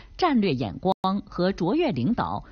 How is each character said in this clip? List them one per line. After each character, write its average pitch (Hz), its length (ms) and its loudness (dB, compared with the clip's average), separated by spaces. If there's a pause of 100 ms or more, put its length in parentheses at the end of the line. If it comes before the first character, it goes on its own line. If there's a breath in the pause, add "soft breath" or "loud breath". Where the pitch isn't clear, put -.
(160 loud breath)
战 294 240 4
略 185 140 4
眼 117 240 -4
光 190 160 0 (320)
和 180 260 0
卓 185 220 -2
越 311 180 0
领 139 220 0
导 98 380 -4